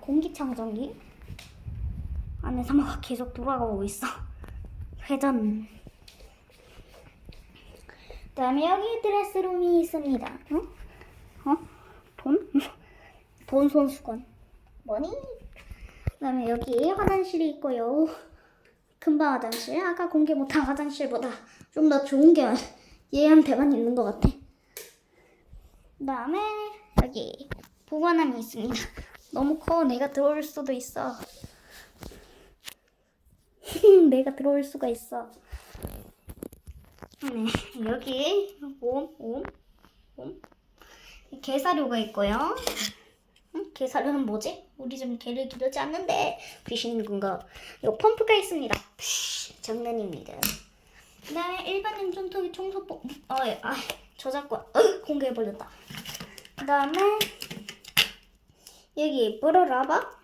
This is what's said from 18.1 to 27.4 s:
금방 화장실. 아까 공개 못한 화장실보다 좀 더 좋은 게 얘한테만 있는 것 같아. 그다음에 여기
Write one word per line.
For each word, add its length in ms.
금방 360
화장실. 460
아까 280
공개 260
못한 280
화장실보다 680
좀 160
더 160
좋은 300
게 120
얘한테만 580
있는 220
것 100
같아. 240
그다음에 400
여기 460